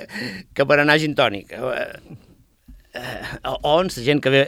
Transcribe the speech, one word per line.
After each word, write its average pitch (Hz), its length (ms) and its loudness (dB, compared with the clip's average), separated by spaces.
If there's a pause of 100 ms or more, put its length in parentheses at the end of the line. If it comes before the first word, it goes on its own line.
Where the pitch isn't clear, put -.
(560)
que 139 100 4
per 147 160 4
anar 151 140 6
a 156 80 2
gin 151 100 -2
tònic. 107 380 0
Eh, - 680 -8 (720)
eh, 113 340 -12 (180)
o, 131 180 -6
o 151 220 4
la 147 280 -4
gent 147 140 2
que 131 80 4
ve, 135 140 6